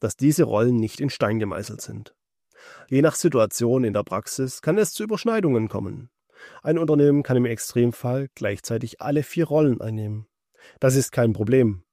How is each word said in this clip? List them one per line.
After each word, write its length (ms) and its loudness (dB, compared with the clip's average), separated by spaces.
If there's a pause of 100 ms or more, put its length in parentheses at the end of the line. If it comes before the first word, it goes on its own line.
dass 160 -4
diese 280 4
Rollen 320 2
nicht 240 -2
in 80 -2
Stein 300 -2
gemeißelt 420 -6
sind. 340 -14 (720)
Je 120 2
nach 140 4
Situation 680 2
in 100 0
der 80 0
Praxis 580 -6
kann 160 -2
es 160 0
zu 100 -8
Überschneidungen 680 0
kommen. 420 -8 (520)
Ein 160 0
Unternehmen 440 4
kann 160 0
im 80 2
Extremfall 880 -2
gleichzeitig 680 -6
alle 220 -2
vier 240 -2
Rollen 340 2
einnehmen. 460 -6 (520)
Das 160 2
ist 160 0
kein 220 2
Problem, 600 0